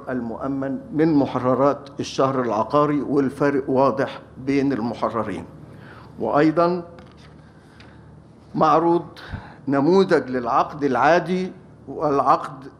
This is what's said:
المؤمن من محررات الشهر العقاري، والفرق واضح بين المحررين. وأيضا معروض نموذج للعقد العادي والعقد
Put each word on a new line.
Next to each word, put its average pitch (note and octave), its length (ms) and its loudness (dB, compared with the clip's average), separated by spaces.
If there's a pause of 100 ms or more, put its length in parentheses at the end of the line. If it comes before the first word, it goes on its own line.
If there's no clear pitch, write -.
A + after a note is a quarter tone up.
المؤمن C3+ 680 -6 (140)
من D#3 220 2
محررات C3 720 2 (120)
الشهر C3 420 -2
العقاري، C#3+ 580 0
والفرق C3+ 720 0
واضح C3 500 0 (260)
بين C#3 260 0
المحررين. A2 720 -4 (760)
وأيضا D#3+ 600 2 (1700)
معروض D#3+ 480 4 (680)
نموذج D3 600 2
للعقد C#3 540 -2
العادي E3+ 680 2 (360)
والعقد C#3 760 0 (160)